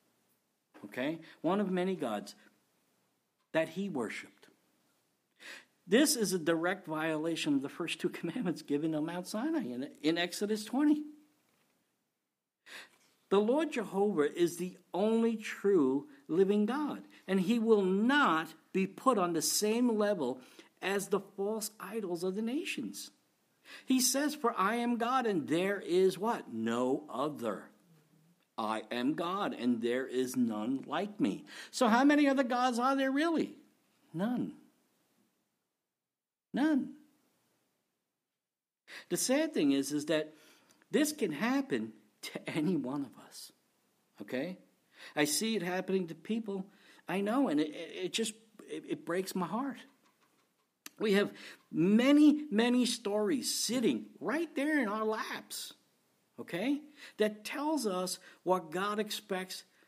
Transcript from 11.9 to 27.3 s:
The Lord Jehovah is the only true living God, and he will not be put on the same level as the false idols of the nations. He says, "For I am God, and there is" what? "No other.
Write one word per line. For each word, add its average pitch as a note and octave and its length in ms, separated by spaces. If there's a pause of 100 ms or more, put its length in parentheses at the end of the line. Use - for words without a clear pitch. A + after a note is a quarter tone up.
The G3 100
Lord C#4+ 320
Jehovah G3 560 (100)
is F3 200
the F3+ 200 (160)
only A3+ 440
true D3 720 (200)
living G3 380
God, C#4 380 (240)
and F#3+ 120
he A3 200
will G#3+ 240
not G3 720 (200)
be F#3 140
put A#3+ 300
on F3 140
the D#3+ 100
same A3 560
level E3+ 440 (400)
as F#3+ 260
the G3 140 (160)
false G#3+ 420
idols F#3 460
of F#3 100
the A3 60
nations. A#3+ 720 (760)
He C4 160
says, C#4+ 340
"For - 220
I G3 180
am A#3+ 220
God, A#3+ 280
and E3 220
there F#3 320
is" F#3 380
what? G#3 340
"No A#2 580
other. A#2 600 (880)